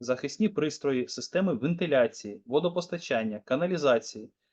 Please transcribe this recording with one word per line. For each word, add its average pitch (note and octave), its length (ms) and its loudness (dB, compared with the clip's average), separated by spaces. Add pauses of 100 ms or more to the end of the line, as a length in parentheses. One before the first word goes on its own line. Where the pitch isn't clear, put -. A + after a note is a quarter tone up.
захисні B2+ 480 -2
пристрої, C#3+ 600 -2
системи F3 460 -2
вентиляції, C3 920 0
водопостачання, C3+ 1000 -2
каналізації, C#3 840 0 (220)